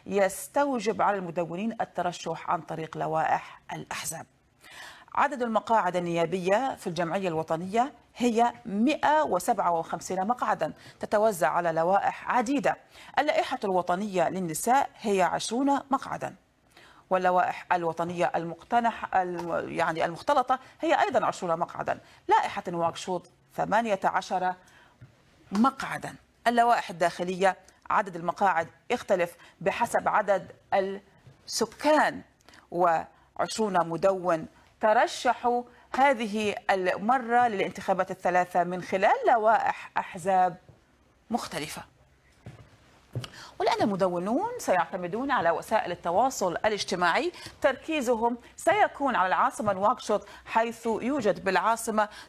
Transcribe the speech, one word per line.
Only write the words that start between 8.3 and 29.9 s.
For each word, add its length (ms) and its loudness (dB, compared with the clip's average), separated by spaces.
مائة 560 2
وسبعة 500 0
وخمسين 540 -4
مقعداً 460 -2
تتوزع 480 2
على 240 0
لوائح 580 0
عديدة. 460 0
اللائحة 460 0
الوطنية 640 0
للنساء 600 0
هي 220 2
عشرون 580 0
مقعداً، 440 -4
واللوائح 600 2
الوطنية 640 -2
المقتنح-، 840 -2
الم-، 520 -2
يعني 360 -2
المختلطة 540 0
هي 200 2
أيضًا 260 2
عشرون 320 -2
مقعداً. 400 -4
لائحة 400 2
نواكشوط 600 -4
ثمانية 480 0
عشر 500 2
مقعداً. 600 0
اللوائح 440 4
الداخلية 680 0
عدد 260 0
المقاعد 520 0
يختلف 460 0
بحسب 480 0